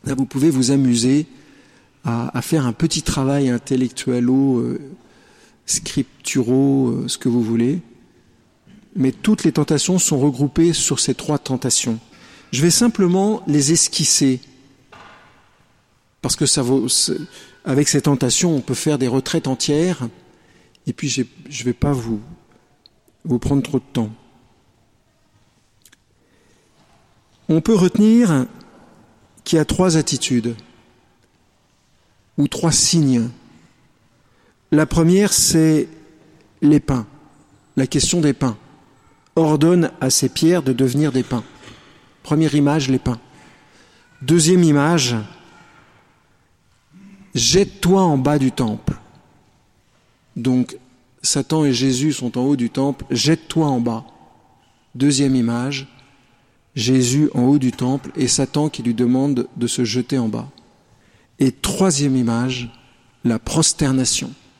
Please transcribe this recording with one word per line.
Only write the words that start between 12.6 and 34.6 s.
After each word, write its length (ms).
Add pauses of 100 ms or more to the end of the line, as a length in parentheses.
vais 80
simplement 760
les 260
esquisser, 680 (1800)
parce 120
que 120
ça 160
vaut, 260
c'est, 280 (480)
avec 220
ces 160
tentations, 540
on 40
peut 140
faire 240
des 80
retraites 400
entières, 640 (800)
et 60
puis 160
j'ai, 200 (200)
je 140
vais 100
pas 200
vous, 280 (1040)
vous 140
prendre 240
trop 160
de 140
temps. 180 (3500)
On 120
peut 160
retenir 680 (1000)
qu'il 120
y 40
a 40
trois 320
attitudes, 600 (1800)
ou 120
trois 240
signes. 580 (1400)